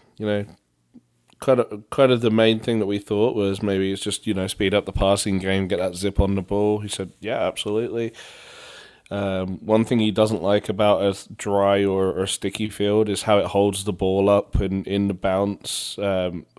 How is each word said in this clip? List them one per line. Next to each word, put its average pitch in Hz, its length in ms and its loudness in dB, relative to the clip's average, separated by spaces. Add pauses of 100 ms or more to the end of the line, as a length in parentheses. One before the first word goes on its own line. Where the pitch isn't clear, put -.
(160)
you 107 100 -6
know, 104 180 0 (960)
kind 127 200 4
of, 107 300 -6
kind 135 220 4
of 120 80 2
the 117 100 2
main 113 300 4
thing 113 180 -2
that 101 80 0
we 101 120 -2
thought 107 360 0
was 98 280 -2
maybe 95 300 0
it's 95 100 -8
just, - 240 -6
you 107 80 -2
know, 92 120 -2
speed 95 280 0
up 101 120 0
the 95 60 -8
passing 98 460 2
game, 95 300 0
get 90 100 -2
that 90 180 -4
zip 98 240 -2
on 98 160 0
the 95 60 -2
ball. 104 380 0
He 104 80 -10
said, 95 320 -8
"Yeah, 110 200 -4
absolutely." 113 720 -4 (1000)
Um, 95 480 -4
one 110 260 2
thing 120 140 0
he 107 120 2
doesn't 107 320 2
like 101 280 0
about 101 320 2
a 98 320 -2
dry 101 500 2
or, 95 340 0
or 95 80 0
sticky 104 440 -6
field 107 400 2
is 95 120 -4
how 107 160 4
it 90 100 0
holds 101 360 0
the 104 80 -2
ball 98 380 2
up 101 240 2
and 98 320 -2
in 101 220 0
the 98 60 -2
bounce, 98 840 -4
um, 92 480 -2 (120)